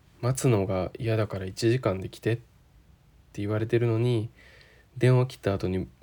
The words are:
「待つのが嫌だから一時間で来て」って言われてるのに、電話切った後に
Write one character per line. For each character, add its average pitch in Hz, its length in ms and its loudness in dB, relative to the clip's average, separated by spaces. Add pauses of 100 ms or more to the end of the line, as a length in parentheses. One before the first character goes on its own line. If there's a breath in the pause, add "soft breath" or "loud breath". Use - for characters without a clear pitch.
(220)
「待 131 160 -2
つ - 100 0
の 104 180 4
が 92 320 -2
嫌 113 180 -2
だ 107 120 0
か 98 120 -8
ら 95 60 -8
一 98 240 0
時 123 100 2
間 95 220 -2
で 90 80 -8
来 - 100 -20
て」 107 140 0
っ - 40 -2
て - 1040 -18
言 101 80 -4
わ 107 100 0
れ 110 80 -4
て 120 100 2
る 117 80 2
の 113 140 2
に、 117 300 0 (680 soft breath)
電 127 180 6
話 127 120 4
切 - 100 -12
っ - 20 -20
た 98 140 -2
後 95 140 -2
に 92 200 -2 (160)